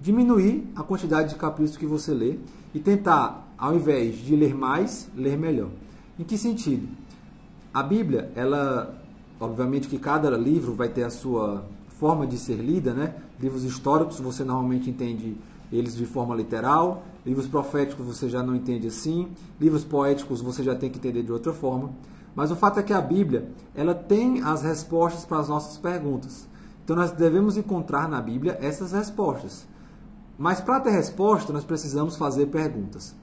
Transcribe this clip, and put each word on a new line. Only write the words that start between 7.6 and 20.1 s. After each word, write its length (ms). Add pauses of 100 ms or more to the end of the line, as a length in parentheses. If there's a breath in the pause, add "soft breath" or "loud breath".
A 80
Bíblia, 520
ela, 640 (400)
obviamente 480
que 120
cada 320
livro 420
vai 160
ter 140
a 80
sua 560 (320)
forma 280
de 120
ser 160
lida, 400
né? 220 (220 loud breath)
Livros 260
históricos, 540
você 260
normalmente 440
entende 480 (340 loud breath)
eles 240
de 120
forma 280
literal, 680 (240 loud breath)
livros 200
proféticos 600
você 240
já 120
não 120
entende 320
assim, 420 (320 loud breath)
livros 240
poéticos 560